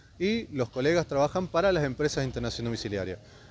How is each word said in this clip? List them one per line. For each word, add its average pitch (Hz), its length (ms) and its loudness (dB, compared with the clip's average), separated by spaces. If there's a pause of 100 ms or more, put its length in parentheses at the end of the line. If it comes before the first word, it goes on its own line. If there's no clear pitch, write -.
(200)
y 214 260 0 (100)
los 123 140 0
colegas 151 380 2
trabajan 147 400 0
para 180 240 2
las 165 120 2
empresas 143 380 0
de 135 40 0
internación 120 400 -4
domiciliaria. 101 520 -4 (340)